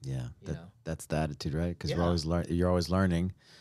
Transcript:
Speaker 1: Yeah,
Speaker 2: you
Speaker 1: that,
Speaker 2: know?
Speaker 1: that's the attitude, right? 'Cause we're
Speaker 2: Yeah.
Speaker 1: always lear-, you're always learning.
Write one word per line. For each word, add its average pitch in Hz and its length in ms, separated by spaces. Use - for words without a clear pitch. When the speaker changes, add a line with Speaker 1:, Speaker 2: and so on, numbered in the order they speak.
Speaker 1:
Yeah, 65 280
Speaker 2:
you - 60
Speaker 1:
that, 76 60
Speaker 2:
know? 170 180
Speaker 1:
that's 80 200
the 78 120
attitude, 76 360
right? 85 240
'Cause 78 140
we're 78 60
Speaker 2:
Yeah. 87 80
Speaker 1:
always 85 200
lear-, 85 240
you're 87 200
always 87 200
learning. 92 440